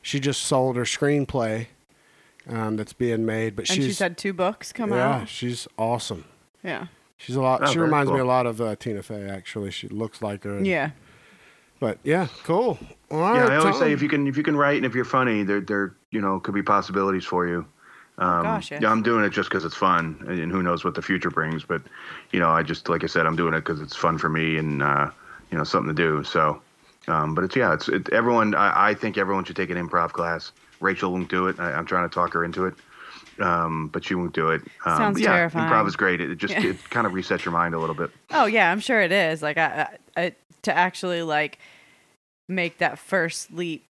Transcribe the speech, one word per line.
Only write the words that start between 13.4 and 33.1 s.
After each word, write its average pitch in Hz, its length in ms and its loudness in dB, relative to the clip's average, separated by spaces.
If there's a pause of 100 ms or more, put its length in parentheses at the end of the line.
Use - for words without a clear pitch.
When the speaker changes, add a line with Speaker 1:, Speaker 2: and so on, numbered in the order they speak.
Speaker 1:
right, 233 100 4
Speaker 3:
I - 40 4
always 196 200 4
say 170 80 4
Speaker 1:
Tom. 151 80 4
Speaker 3:
if 135 80 0
you 147 80 2
can, 143 180 2
if 135 100 0
you 151 60 0
can 151 120 2
write 143 220 4
and 131 80 0
if 120 100 -2
you're 123 100 2
funny, 120 380 2
there, 101 180 2
there, 98 340 -2 (160)
you 107 100 -2
know, 95 180 0
could 98 140 -6
be 101 100 0
possibilities 95 640 2
for 90 220 0
you. 87 180 -2 (520)
Um, 87 260 2
Speaker 2:
Gosh, 214 280 -2
yes. 143 100 -6
Speaker 3:
yeah, 107 100 4
I'm 110 120 2
doing 113 220 4
it 98 60 0
just 98 180 -2
'cause 85 160 -2
it's 82 100 -6
fun, 85 520 0
and, 90 120 -4
and 82 120 -2
who 92 120 0
knows 87 220 0
what 90 100 -2
the 85 60 -4
future 90 280 -2
brings. 80 340 -2
But, 82 180 -4 (500)
you 98 80 0
know, 85 100 4
I 82 140 4
just, 80 260 -4
like 82 140 2
I 85 40 -4
said, 82 180 2
I'm 80 100 2
doing 85 180 2
it 80 120 0
'cause 80 160 -4
it's 73 140 -10
fun 82 220 0
for 78 120 -2
me 80 280 0
and, 76 240 -2
uh, 71 280 2 (420)
you 82 60 -2
know, 78 80 0
something 78 280 0
to 78 80 0
do. 76 220 2
So, 78 380 0 (480)
um, 78 260 0
but 87 80 2
it's, 95 140 -4
yeah, 110 160 4
it's, - 160 -2
it, 90 240 0
everyone, 113 420 4
I, 98 340 4
I 104 40 2
think 104 240 -4
everyone 98 260 0
should 85 140 -8
take 92 120 -2
an 87 80 -2
improv 85 360 0
class. 85 400 -4 (260)
Rachel 95 320 0
won't 90 180 -2
do 92 180 0
it. 95 120 -4
I, 87 140 -4
I'm 82 120 -4
trying 90 240 0
to - 40 -10
talk 87 200 0
her 85 120 0
into 85 200 -2
it, 92 80 -2 (680)